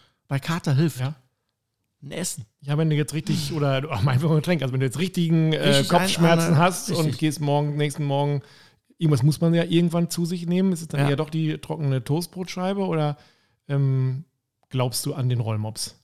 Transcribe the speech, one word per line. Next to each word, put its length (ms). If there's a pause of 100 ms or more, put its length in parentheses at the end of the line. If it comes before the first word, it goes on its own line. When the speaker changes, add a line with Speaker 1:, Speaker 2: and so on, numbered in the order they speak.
(280)
Speaker 1:
Bei 120
Kater 340
hilft? 260
Speaker 2:
Ja. 140 (920)
Speaker 1:
Ein 80
Essen. 340 (160)
Speaker 2:
Ja, 180
wenn 100
du 60
jetzt 180
richtig, 400
oder, 380
ach, 100
meinetwegen 300
ein 60
Getränk, 260
also 100
wenn 60
du 80
jetzt 100
richtigen, 560
äh, 160
Speaker 1:
Richtig 200
Speaker 2:
Kopfschmerzen 580
Speaker 1:
ein, 60
eine, 100
Speaker 2:
hast 260
Speaker 1:
richtig. 160
Speaker 2:
und 140
gehst 220
morgen, 340
nächsten 300
Morgen, 360 (560)
irgendwas 240
muss 200
man 120
ja 120
irgendwann 440
zu 160
sich 220
nehmen. 240
Ist 100
es 60
dann 140
Speaker 1:
Ja. 80
Speaker 2:
eher 60
doch 140
die 300
trockene 440
Toastbrotscheibe 840
oder, 300 (500)
ähm, 580 (440)
glaubst 360
du 80
an 160
den 120
Rollmops? 640